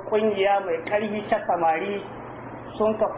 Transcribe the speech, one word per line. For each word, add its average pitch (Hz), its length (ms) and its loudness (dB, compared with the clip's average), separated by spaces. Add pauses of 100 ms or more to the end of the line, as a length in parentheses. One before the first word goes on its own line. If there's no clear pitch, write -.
ƙungiya 202 600 2
mai 170 200 0
ƙarfi 208 440 -2
ta 208 160 2
samari, 175 560 2 (720)
sun 220 260 2
ka 214 80 2 (120)